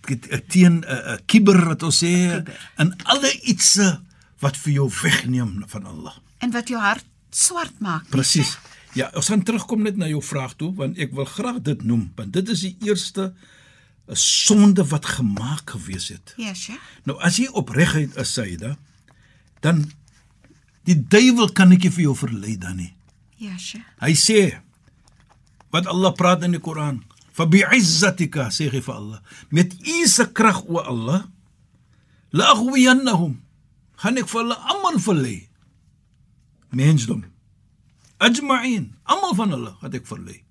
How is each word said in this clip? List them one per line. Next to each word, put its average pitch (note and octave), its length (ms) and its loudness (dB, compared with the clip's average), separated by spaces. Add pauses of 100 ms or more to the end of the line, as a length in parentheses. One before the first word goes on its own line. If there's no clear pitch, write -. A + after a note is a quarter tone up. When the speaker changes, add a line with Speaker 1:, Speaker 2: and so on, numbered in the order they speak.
Speaker 1:
t-, - 200 -6
t-, - 280 -8
teen, F3 360 6
eh, C3 280 -8
eh, A2 140 -8
kibber G3 400 6
wat D#3+ 160 -2
ons D#3+ 200 0
sê, F3 340 2
Speaker 2:
Kibber. - 400 -12
Speaker 1:
en E3+ 280 0
alle C#4 280 0 (100)
ietsie G3 560 2 (420)
wat C#3 160 -2
vir D3+ 160 -4
jou C#3 180 0 (120)
wegneem B2 640 -2
van G2+ 200 -14
Allah. D#2 280 -16 (240)
Speaker 2:
En B3 120 -4
wat A#3 180 -6
jou A#3 120 -6
hart G#3 240 -2 (260)
swart - 500 -4
maak, E3 240 -6
né, - 60 -20
Speaker 1:
Presies. C3 360 0
Speaker 2:
Sheikh? - 240 -10 (240)
Speaker 1:
Ja, - 200 -4
ons - 140 -4
gaan G#3 140 2
terugkom A3+ 400 -2
net G#3 140 -2
na F3+ 120 -4
jou D3+ 140 -4
vraag C3 340 -8
toe, E3+ 180 -8
want C#3 240 -6
ek C3+ 140 -6
wil C3+ 120 -6
graag A#3 380 -8
dit C3 220 -4
noem, A2 320 -2
want G2 160 -12
dit F#3+ 160 -2
is A#3 120 -2
die F#3 200 -8
eerste, G3 540 -4 (760)
eh, - 60 -14
sonde G3+ 760 4
wat D3 180 -4
gemaak A#2 640 -4
gewees F#2+ 380 -10
het. - 280 -18
Speaker 2:
Ja, G#3+ 180 -10
Sheikh. A3 260 -14 (240)
Speaker 1:
Nou, C#3 160 -6
as F3+ 160 0
jy B3+ 160 0
opregheid D3 640 -2
is, B2+ 160 -6
Saida, G#2 440 -8 (840)
dan D3+ 300 0 (920)
die F3 120 4 (120)
duiwel A#3+ 440 4
kan F#3 200 8
ek F3+ 100 6
nie F3+ 80 2
vir F3 120 -2
jou C#3 140 0
verlei G#2+ 420 -6
dan F#2 180 -10
nie. F2+ 180 -12 (420)
Speaker 2:
Ja, G3 220 -14
Sheikh. - 260 -16 (160)
Speaker 1:
Hy D3+ 140 0
sê, G3+ 460 4 (1080)
wat F3 160 -2
Allah F#3 260 2
praat F3+ 300 2
in F3 100 0
die E3 80 -2
Koran, D3 420 -6 (300)
"Fa E3 140 -2
bi'izzatika," F3 1040 2
sê D3 200 -4
hy B2+ 100 -4
vir A#2+ 140 -10
Allah, G#2 260 -14 (300)
"met F3+ 240 2 (140)
u E4+ 180 0
se A#3 260 4
krag, G#3+ 360 2
o E3+ 100 -2
Allah, B2+ 460 -2 (1040)
la D3+ 220 0
aghwiyannahum, B3 880 4 (560)
gaan A3+ 220 -2
ek A3 100 -4
vir A3+ 140 -4
hulle A#3 140 -4
almal F4+ 440 -2
verlei." C3+ 480 -2 (1200)
Mensdom. B2+ 540 0 (960)
Ajma'in, A#3+ 720 0 (120)
almal F#4 300 0
van G3+ 160 0
hulle A#2 300 -8
gaan C3 140 -12
ek B2 120 -10
verlei. - 440 -16